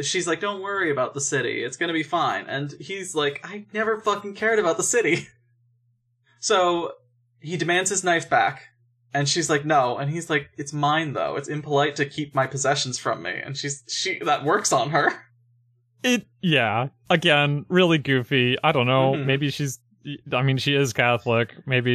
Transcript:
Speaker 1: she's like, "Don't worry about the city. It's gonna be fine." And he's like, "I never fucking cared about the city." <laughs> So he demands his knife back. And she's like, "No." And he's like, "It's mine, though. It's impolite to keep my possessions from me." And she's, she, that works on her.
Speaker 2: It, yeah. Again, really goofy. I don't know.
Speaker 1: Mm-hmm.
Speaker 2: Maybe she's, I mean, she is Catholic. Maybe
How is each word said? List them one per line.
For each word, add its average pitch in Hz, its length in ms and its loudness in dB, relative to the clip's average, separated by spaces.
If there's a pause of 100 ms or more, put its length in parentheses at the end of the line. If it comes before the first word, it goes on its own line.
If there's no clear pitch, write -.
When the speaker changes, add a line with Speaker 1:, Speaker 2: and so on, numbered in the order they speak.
Speaker 1:
she's 170 240 -2
like, 165 140 -2
"Don't 202 200 -6
worry 190 300 -2
about 135 240 -2
the 143 60 -8
city. 117 420 -4
It's 123 140 -8
gonna 170 160 -4
be 160 100 0
fine." 135 460 -2
And 139 320 -6
he's 190 340 -10
like, 143 300 -2
"I 208 280 -12
never 214 280 -2
fucking 202 340 -2
cared 214 240 0
about 170 180 2
the - 60 -2
city." 185 500 0
<laughs> - 60 -20 (1040)
So 180 520 2 (480)
he 160 160 -6
demands 175 340 0
his 202 140 -2
knife 170 260 0
back. - 320 2 (520)
And 143 140 0
she's 160 200 0
like, 147 160 2
"No." 135 340 2
And 139 120 -4
he's 165 180 -6
like, 147 300 -2
"It's 147 140 -10
mine, 147 420 0
though. 76 220 -2
It's 143 120 -8
impolite 147 480 0
to 147 100 0
keep 147 280 -8
my 131 120 2
possessions 135 520 -2
from 113 240 -4
me." 87 80 -6 (140)
And 139 120 -10
she's, 143 320 -8
she, - 360 -4
that 147 200 0
works 196 280 0
on 139 180 2
her. 156 220 2 (880)
Speaker 2:
It, 247 240 2 (160)
yeah. 123 460 2 (200)
Again, 147 600 2
really 175 300 6
goofy. 127 640 2
I 156 100 4
don't 127 140 2
know. 131 280 4
Speaker 1:
Mm-hmm. 139 120 -4
Speaker 2:
Maybe 139 240 0
she's, 139 280 -6 (540)
I 127 100 2
mean, 135 160 4
she 143 160 2
is 139 180 2
Catholic. 120 640 2 (120)
Maybe 123 280 2